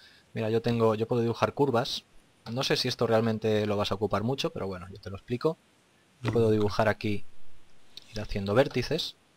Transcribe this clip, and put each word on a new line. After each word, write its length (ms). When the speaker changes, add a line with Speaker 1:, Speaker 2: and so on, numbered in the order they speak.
Speaker 1:
Mira, 160
yo 120
tengo, 340
yo 120
puedo 140
dibujar 320
curvas. 500
No 120
sé 120
si 120
esto 200
realmente 580
lo 120
vas 140
a 40
ocupar 280
mucho, 280
pero 160
bueno, 240
yo 80
te 100
lo 60
explico. 420
Yo 80
Speaker 2:
No, 40
Speaker 1:
puedo 140
Speaker 2:
ok. 60
Speaker 1:
dibujar 360
aquí, 360
ir 80
haciendo 320
vértices, 600